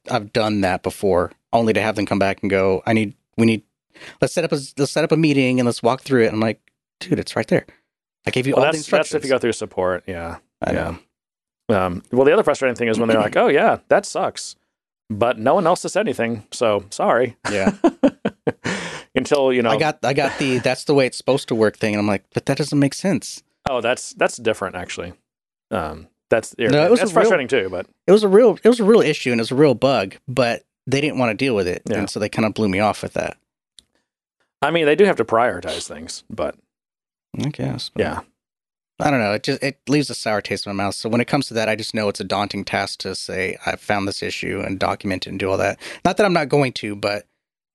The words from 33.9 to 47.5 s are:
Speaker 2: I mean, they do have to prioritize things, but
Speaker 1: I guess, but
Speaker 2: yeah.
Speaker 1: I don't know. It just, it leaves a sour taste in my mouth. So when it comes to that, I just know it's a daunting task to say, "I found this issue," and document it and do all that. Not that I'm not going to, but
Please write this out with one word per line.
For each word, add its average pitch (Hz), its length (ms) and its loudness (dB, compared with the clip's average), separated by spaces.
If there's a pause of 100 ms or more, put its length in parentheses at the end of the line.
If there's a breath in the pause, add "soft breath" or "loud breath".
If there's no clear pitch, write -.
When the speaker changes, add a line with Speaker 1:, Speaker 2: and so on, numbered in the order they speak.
Speaker 2:
I 143 80 2
mean, 165 160 2
they 147 100 6
do 196 100 6
have 175 100 4
to 113 100 0
prioritize 92 640 0
things, 80 420 -14
but 76 260 -6 (880)
Speaker 1:
I 135 80 -4
guess, 131 400 -8
but - 120 -6
Speaker 2:
yeah. 78 180 -4 (800)
Speaker 1:
I 156 120 0
don't 135 80 0
know. 104 140 0
It 104 100 -6
just, 139 200 -4
it 139 240 -4
leaves 143 220 0
a 120 60 -10
sour 107 260 -2
taste - 240 -6
in 101 100 -8
my 98 80 -2
mouth. 98 120 -4
So - 140 -8
when 120 120 0
it 120 60 -2
comes 139 200 -2
to - 80 -14
that, 110 140 0
I 107 60 0
just 107 180 -8
know 107 160 -2
it's 98 120 -6
a - 40 -8
daunting 98 400 -4
task 101 340 -4
to 95 160 -6
say, 92 500 -6
"I 82 120 -4
found 101 300 -4
this 95 160 -6
issue," 90 420 -6
and 95 140 -6
document 95 480 -4
it - 40 -12
and 98 80 -10
do 98 100 -2
all 95 80 0
that. 95 220 -2 (260 loud breath)
Not 185 120 2
that 208 80 4
I'm 190 80 4
not 156 160 0
going 139 240 2
to, 104 220 -6
but 101 300 -4 (500)